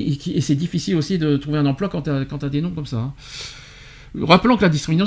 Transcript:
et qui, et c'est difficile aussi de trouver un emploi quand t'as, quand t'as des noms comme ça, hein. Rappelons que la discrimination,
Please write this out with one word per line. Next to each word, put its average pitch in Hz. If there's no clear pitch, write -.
et -
qui, 180
et 165
c'est 143
difficile 170
aussi 165
de 151
trouver 147
un 147
emploi 143
quand -
t'as, 135
quand 147
t'as 143
des 143
noms 180
comme 160
ça, 123
hein. 131
Rappelons 190
que 190
la 180
discrimination, 160